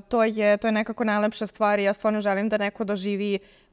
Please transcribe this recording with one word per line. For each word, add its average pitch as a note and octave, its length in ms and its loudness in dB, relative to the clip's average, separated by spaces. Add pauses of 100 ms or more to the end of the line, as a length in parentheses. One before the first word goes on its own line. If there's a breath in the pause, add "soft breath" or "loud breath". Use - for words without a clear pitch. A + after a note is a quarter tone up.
to A#3 140 2
je, G#3+ 340 2
to A3+ 100 -4
je A3 40 2
nekako G#3+ 320 -2
najlepša G#3+ 440 0
stvar G#3 320 0
i G3 40 0
ja G3 100 2
stvarno G#3+ 280 0
želim G3+ 280 0
da G#3+ 80 2
neko G#3 260 -4
doživi G3+ 560 -2 (340 soft breath)